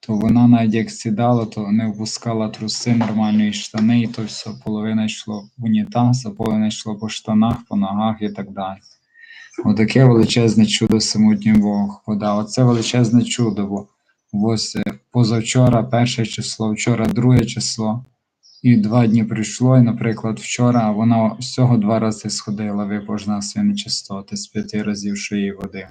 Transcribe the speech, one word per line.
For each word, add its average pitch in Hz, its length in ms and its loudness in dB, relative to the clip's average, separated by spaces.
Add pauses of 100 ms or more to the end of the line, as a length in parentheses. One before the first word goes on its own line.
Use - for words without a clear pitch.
то 110 60 -2
вона 117 340 4
навіть 117 260 4
як 110 180 0
сідала, 117 540 0
то 107 260 -6
не 110 160 0
впускала 110 640 -4
труси, 107 460 -4
нормальної 107 580 0
штани, 110 480 0
і 113 60 -2
то 110 160 -8
все, - 260 -12 (140)
половина 110 420 -2
йшло 107 520 -8
в 117 80 -8
унітаз, 120 600 0
а 107 40 -8
половина 107 380 -2
йшло 107 280 -8
по 107 140 -8
штанах, 110 480 0 (120)
по 110 60 -4
ногах 104 460 -2
і 107 80 -4
так 98 220 -12
далі. 98 260 -8 (880)
Отаке 110 400 4
величезне 113 600 4
чудо 110 340 0
самотній 107 540 2
Бог 101 520 0
подав. 104 320 -2
Оце 107 260 0
величезне 120 600 2
чудо, 104 440 -2
бо - 800 -6
ось, 113 280 -2
е, 101 80 -4 (280)
позавчора 120 720 2
перше 120 420 0
число, 110 480 -6
вчора 113 320 -2
друге 117 400 4
число, 110 600 -6 (580)
і 120 140 6
два 113 300 2
дні 110 160 4
пройшло, 123 540 0
і, 127 40 8
наприклад, 110 580 0
вчора 120 520 0
вона 110 480 2
всього 127 380 2
два 107 220 2
рази 107 300 -4
сходила, 104 560 -6
випорожнила 104 560 -6
свої 101 260 -2
нечистоти 101 680 -6
з - 100 -12
п'яти 104 360 -6
разів, 101 340 -6
що - 180 -8
її 98 160 -2
водив. 98 400 -12